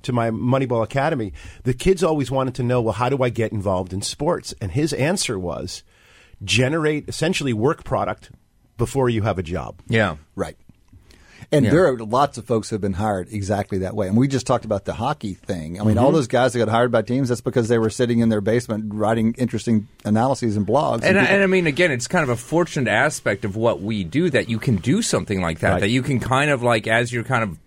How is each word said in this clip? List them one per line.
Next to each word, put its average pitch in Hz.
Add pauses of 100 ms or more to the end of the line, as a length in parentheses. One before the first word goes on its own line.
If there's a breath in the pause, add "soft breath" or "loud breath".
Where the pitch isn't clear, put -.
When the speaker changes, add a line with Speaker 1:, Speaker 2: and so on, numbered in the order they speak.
Speaker 1:
to 131
my 117
Moneyball 123
Academy, 135 (320 loud breath)
the 127
kids 180
always 156
wanted 131
to 131
know, 123
"Well, 110
how 123
do 135
I 127
get 110
involved 95
in 98
sports?" -
And 92
his 147
answer 143
was, 87 (600 soft breath)
"Generate 143
essentially 156
work 113
product 98 (460)
before 127
you 113
have 98
a 95
job." 78 (120)
Speaker 2:
Yeah. 104 (180)
Speaker 3:
Right. 82 (960 loud breath)
And 139
Speaker 2:
Yeah. 101
Speaker 3:
there 139
are 127
lots 120
of 110
folks 113
who -
have 104
been 98
hired 98
exactly 101
that 92
way. 104
And 98
we 123
just 135
talked 120
about 107
the 87
hockey 110
thing. 85
I 104
mean, 107
all 120
Speaker 1:
Mm-hmm. 147
Speaker 3:
those 139
guys 127
that 123
got 110
hired 117
by 117
teams, 123
that's 120
because 117
they 117
were 110
sitting 120
in 117
their 107
basement 110
writing 110
interesting 113 (200)
analyses 113
and 104
blogs. 120
Speaker 2:
And -
Speaker 3:
And 190
Speaker 2:
I, -
Speaker 3:
people 180
Speaker 2:
and 196
I -
mean, 185
again, 160
it's 120
kind 180
of 131
a 120
fortunate 151
aspect 117
of 98
what 110
we 104
do 85
that 120
you 113
can 113
do 139
something 95
like 82
that, 95
Speaker 1:
Right. 92
Speaker 2:
that 101
you 127
can 131
kind 131
of, 131
like, 120
as 117
you're 120
kind 120
of 85